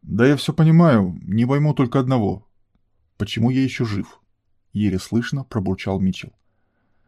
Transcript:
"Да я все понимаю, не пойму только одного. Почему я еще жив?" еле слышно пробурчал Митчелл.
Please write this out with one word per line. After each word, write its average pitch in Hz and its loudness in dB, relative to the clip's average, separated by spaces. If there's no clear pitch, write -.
"Да 110 2
я 143 4
все 147 -6
понимаю, 156 4
не 107 -2
пойму 143 0
только 135 0
одного. 127 -2
Почему 110 -2
я 131 0
еще 127 -4
жив?" 101 -8
еле 98 -2
слышно 120 -4
пробурчал 98 -4
Митчелл. 180 -4